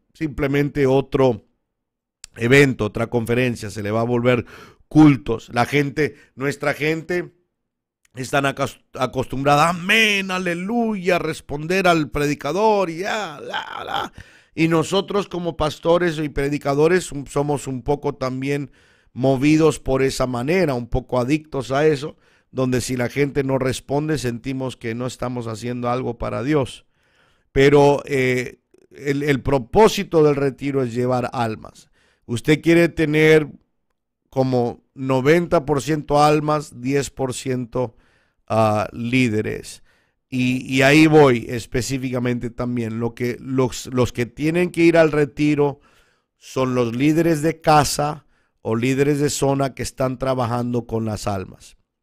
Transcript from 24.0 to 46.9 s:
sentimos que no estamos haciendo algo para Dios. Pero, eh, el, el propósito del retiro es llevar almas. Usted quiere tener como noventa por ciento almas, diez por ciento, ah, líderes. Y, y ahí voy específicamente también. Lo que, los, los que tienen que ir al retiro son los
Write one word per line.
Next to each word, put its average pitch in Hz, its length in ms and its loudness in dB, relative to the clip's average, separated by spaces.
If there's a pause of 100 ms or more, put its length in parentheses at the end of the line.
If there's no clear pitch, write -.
sentimos 123 580 -6
que 117 200 -8
no 123 100 -8
estamos 123 420 -8
haciendo 120 420 -8
algo 120 280 -4
para 113 260 -6
Dios. 143 440 -4 (640)
Pero, 143 540 6
eh, 127 540 -2 (320)
el, 139 320 -4
el 139 180 0
propósito 170 840 2
del 147 120 6
retiro 135 460 -2
es 117 120 -4
llevar 123 380 -2
almas. - 580 -6 (360)
Usted 123 340 0
quiere 165 300 4
tener 156 580 4 (840)
como 127 540 -2 (100)
noventa 139 720 2
por 143 160 -2
ciento 147 400 0
almas, 151 600 0
diez 135 300 -2
por 131 220 -6
ciento, 127 640 -6 (520)
ah, 107 440 0
líderes. 110 920 -4 (480)
Y, 127 400 -2
y 131 120 2
ahí 156 240 8
voy 143 420 6
específicamente 123 1000 -4
también. 120 480 -4
Lo 117 160 -4
que, 120 240 -6
los, 131 480 -2
los 123 260 0
que 120 140 -4
tienen 165 420 -2
que 170 140 0
ir 165 120 6
al 160 160 6
retiro 147 680 0 (580)
son 131 380 -2
los 120 200 0